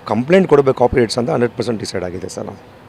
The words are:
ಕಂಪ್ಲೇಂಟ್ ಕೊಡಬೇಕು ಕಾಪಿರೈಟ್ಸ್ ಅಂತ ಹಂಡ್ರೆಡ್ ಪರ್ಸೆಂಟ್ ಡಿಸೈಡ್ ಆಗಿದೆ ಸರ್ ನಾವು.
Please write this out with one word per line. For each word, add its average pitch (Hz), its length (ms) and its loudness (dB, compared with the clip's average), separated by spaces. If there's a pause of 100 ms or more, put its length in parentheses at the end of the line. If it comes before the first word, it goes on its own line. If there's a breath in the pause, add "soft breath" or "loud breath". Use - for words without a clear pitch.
ಕಂಪ್ಲೇಂಟ್ 147 440 2
ಕೊಡಬೇಕು 139 300 4
ಕಾಪಿರೈಟ್ಸ್ 123 400 2
ಅಂತ 120 120 -2
ಹಂಡ್ರೆಡ್ 120 220 0
ಪರ್ಸೆಂಟ್ 110 280 -6
ಡಿಸೈಡ್ 95 240 -8
ಆಗಿದೆ 90 240 -10
ಸರ್ 107 180 -10
ನಾವು. - 420 -18